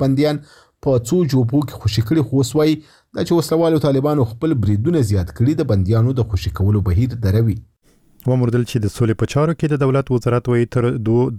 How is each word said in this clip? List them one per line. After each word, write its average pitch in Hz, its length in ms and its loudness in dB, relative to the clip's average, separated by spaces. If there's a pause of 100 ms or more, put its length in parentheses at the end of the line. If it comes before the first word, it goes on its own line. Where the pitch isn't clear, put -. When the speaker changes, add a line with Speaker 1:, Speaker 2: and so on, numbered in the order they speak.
Speaker 1:
بندیان 143 360 0 (460)
په 127 220 2
څو 180 120 2 (140)
جوپو 131 320 2
کې - 160 -12
خوشي 113 240 0
کړي، 160 140 2 (100)
خو 131 60 -2
اوس 139 200 0
وایي 156 220 2
دا - 460 -10
چې 180 80 -2
وسلوالو 165 540 0
طالبانو 139 460 0
خپل 160 320 -2
بریدونه 117 480 0
زیات 92 240 0
کړي، 127 240 2
د 127 140 -2
بندیانو 113 480 2
د - 100 -4
خوشي - 300 -4
کولو 101 280 2
بهیر 120 380 0
دروي. 110 320 0 (680)
Speaker 2:
وموندل 123 360 0
چې 117 180 -4
د 101 100 0
سولې 113 280 0
په 110 120 -2
چارو 156 220 0
کې 151 180 -2
د 139 80 -2
دولت 135 300 0
وزارت 120 380 0
وایي، 120 260 2
تر 123 100 0 (240)
دوو 120 160 2 (140)